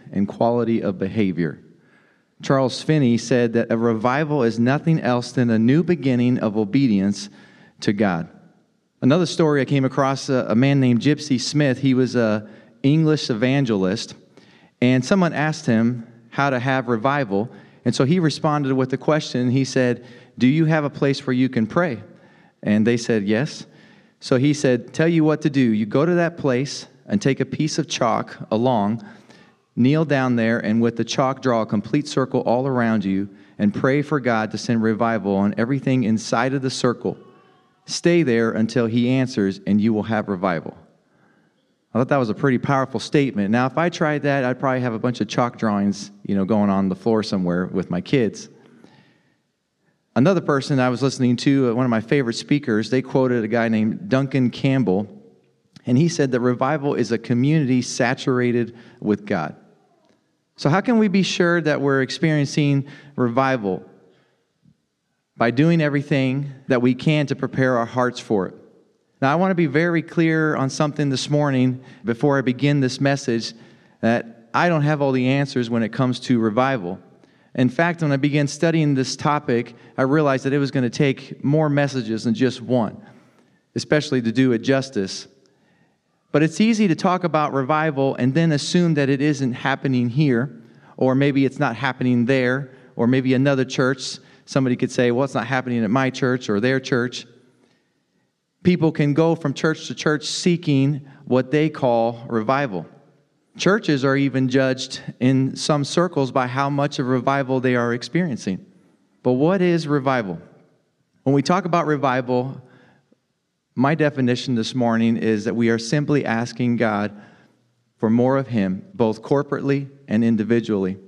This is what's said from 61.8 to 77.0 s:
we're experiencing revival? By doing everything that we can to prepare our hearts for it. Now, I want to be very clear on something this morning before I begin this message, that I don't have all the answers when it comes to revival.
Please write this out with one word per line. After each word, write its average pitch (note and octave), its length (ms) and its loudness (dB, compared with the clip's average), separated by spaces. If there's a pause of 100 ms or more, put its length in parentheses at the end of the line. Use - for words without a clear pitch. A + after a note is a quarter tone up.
we're C3+ 220 2
experiencing C#3+ 840 0 (280)
revival? A#2+ 720 -2 (1500)
By A#2+ 160 2
doing D#3+ 280 4
everything C#3+ 680 0 (160)
that B2 160 2
we B2+ 100 4
can D3+ 340 0
to C3+ 100 -4
prepare B2+ 420 0
our A#2 80 -2
hearts B2 320 -2
for G2+ 300 -2
it. - 60 -14 (680)
Now, C3+ 100 2
I D3+ 40 0
want F#3+ 160 0
to - 20 0
be E3+ 120 2
very E3 360 0
clear D#3+ 520 0
on C3+ 140 -2
something D3 400 -2
this C3 220 -4
morning C3 500 2 (240)
before A#2 320 0
I C3+ 60 0
begin C3+ 380 0
this B2+ 200 -2
message, C3+ 540 -2 (480)
that - 500 -2
I D#3 160 2
don't D#3+ 140 2
have D3 180 0
all C#3 120 2
the B2+ 140 0
answers C3 440 0
when A#2 120 0
it G#2+ 100 -4
comes B2+ 280 -2
to B2 180 0
revival. A2 600 0 (560)